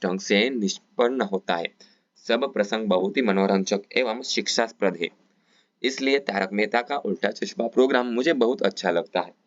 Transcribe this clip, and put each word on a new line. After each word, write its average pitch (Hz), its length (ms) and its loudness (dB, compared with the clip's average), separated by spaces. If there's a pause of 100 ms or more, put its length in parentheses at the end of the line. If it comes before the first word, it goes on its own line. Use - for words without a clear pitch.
ढंग 95 140 -2
से 104 300 2
निष्पन्न 123 680 0
होता 95 340 -2
है। 85 140 -4 (480)
सब 131 360 -2
प्रसंग 107 360 -2
बहुत 95 280 2
ही 135 60 2
मनोरंजक 98 580 2 (160)
एवं 123 260 -2
शिक्षास्पद 104 760 -2
है, 82 120 -4 (760)
इसलिए 135 360 0
तारक 98 340 -2
मेहता 107 300 0
का - 140 -4
उल्टा 101 340 -2
चश्मा 117 360 -6
प्रोग्राम 127 400 2
मुझे 127 260 0
बहुत 123 300 2
अच्छा 95 280 0
लगता 85 300 0
है। 87 140 -6 (120)